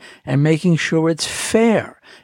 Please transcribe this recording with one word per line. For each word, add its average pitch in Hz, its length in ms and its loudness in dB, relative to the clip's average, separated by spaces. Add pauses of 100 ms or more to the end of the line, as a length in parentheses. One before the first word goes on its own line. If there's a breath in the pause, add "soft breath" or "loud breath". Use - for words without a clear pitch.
(260 loud breath)
and 139 160 0
making 160 360 2
sure 160 320 0
it's 160 180 -4
fair. - 760 0 (220 loud breath)